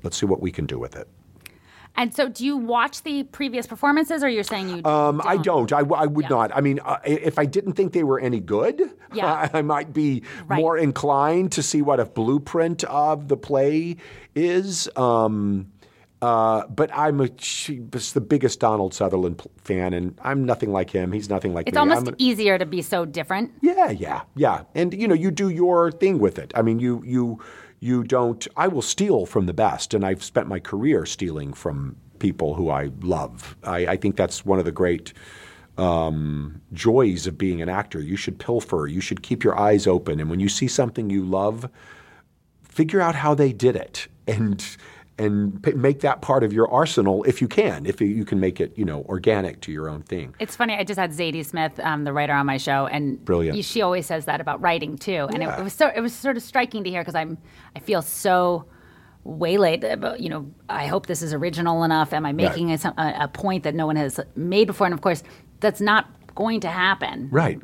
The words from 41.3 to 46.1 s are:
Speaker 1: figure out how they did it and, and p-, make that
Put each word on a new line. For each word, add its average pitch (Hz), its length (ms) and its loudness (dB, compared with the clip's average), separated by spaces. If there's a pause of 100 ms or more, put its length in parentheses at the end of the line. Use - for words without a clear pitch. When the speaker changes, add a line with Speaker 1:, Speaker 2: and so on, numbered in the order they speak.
Speaker 1:
figure 160 360 0
out 170 140 2
how 147 200 2
they 139 180 4
did 117 240 2
it - 320 -10 (180)
and, 104 380 0 (540)
and 104 440 0
p-, 147 100 2
make 139 280 2
that 139 200 0